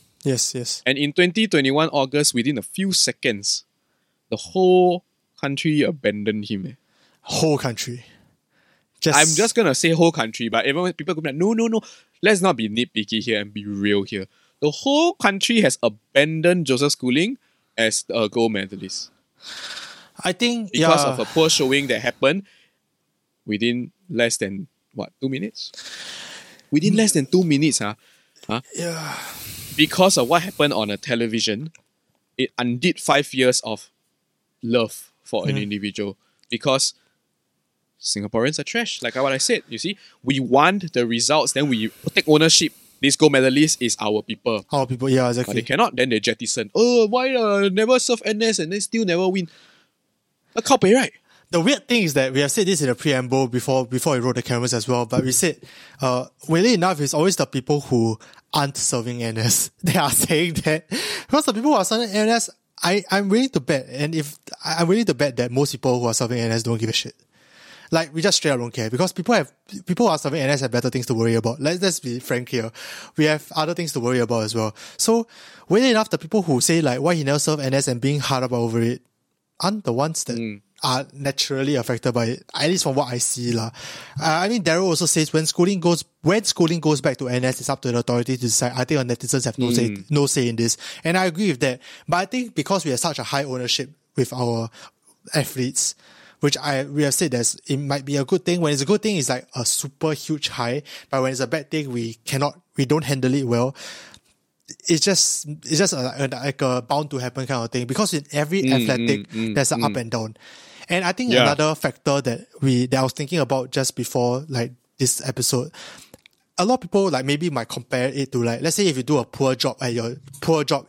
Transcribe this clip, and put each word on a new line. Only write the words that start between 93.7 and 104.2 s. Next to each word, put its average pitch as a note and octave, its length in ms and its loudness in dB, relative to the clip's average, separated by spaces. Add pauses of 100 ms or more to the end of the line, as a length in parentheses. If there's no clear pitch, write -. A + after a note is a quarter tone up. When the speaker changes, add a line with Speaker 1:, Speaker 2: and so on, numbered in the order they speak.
Speaker 1:
with B2+ 160 0
our A#2 380 -2 (640)
athletes, C3 580 -2 (460)
which C#3+ 180 0
I, C#3+ 280 -2
we C#3+ 180 0
have C#3 100 2
said E3+ 180 0
that A#2+ 240 -2 (120)
it C#3 100 -2
might C#3+ 260 -4
be C#3+ 140 -4
a C3+ 80 0
good F3+ 180 0
thing. F3 180 0
When D3+ 120 2
it's C#3 80 -2
a C#3 40 -2
good G#3 180 2
thing, G#3 140 0
it's C#3 120 -2
like B2+ 260 -4
a B2 80 -4
super - 500 -2
huge D3+ 340 -6
high. B2 340 -4 (300)
But C3+ 100 0
when C3 100 0
it's B2+ 80 -6
a C3 60 0
bad C#3+ 240 -6
thing, D3 220 -4
we A#2 240 -6 (100)
cannot, C#3+ 340 -2 (160)
we C#3 100 0
don't D3+ 180 2
handle C3 320 0
it C#3 100 0
well. A#2+ 300 0 (1120)